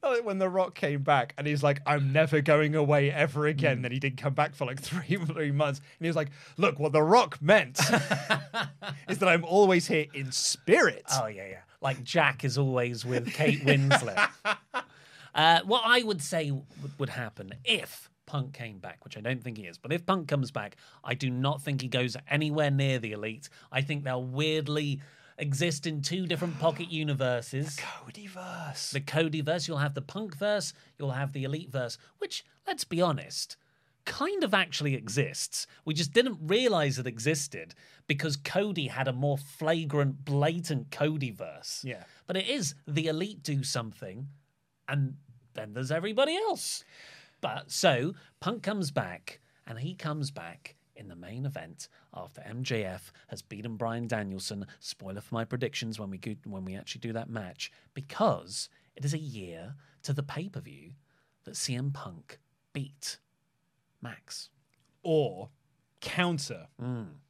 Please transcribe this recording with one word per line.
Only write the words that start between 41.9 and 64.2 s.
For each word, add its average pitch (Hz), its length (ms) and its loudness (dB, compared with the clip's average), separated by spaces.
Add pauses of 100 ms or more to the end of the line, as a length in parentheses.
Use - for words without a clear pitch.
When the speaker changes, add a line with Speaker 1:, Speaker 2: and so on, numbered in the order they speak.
Speaker 2:
But 180 100 -4
it 190 120 -2
is 233 260 -2 (140)
the 160 200 0
Elite 170 360 -2
do 143 200 -2
something, 110 640 -6 (600)
and 139 240 2 (420)
then 107 180 -10
there's 131 180 -4
everybody 214 440 2
else. - 480 -2 (580)
But, - 300 -6
so, 151 420 4 (260)
Punk 214 240 -4
comes 190 280 -2
back, 92 480 -6 (280)
and 113 120 -10
he 156 140 -6
comes 151 380 -6
back 85 440 -16 (200)
in 101 140 -18
the 90 60 -18
main 98 300 -10
event 139 440 -12 (240)
after - 320 -16
M 117 180 -10
J 113 220 -4
F 92 260 -10 (160)
has - 140 -12
beaten 110 340 -10
Bryan 117 320 -4
Danielson. 101 580 -4 (140)
Spoiler 98 420 -12
for - 140 -10
my 113 100 -2
predictions 113 540 -6
when 101 120 -8
we 95 60 -10
go, 107 180 -8 (100)
when 98 200 -10
we 92 100 -8
actually - 260 -12
do 117 120 -6
that 113 160 -6
match, 104 420 -10 (220)
because 104 760 -2 (260)
it - 80 -10
is 143 100 0
a - 60 -2
year 101 560 -12 (280)
to 143 100 -2
the 139 100 -4
pay-per-view 85 680 -10 (540)
that - 120 -12
C - 180 -4
M 139 160 -4
Punk 95 480 -14 (320)
beat - 460 -10 (840)
Max. - 480 -14 (540)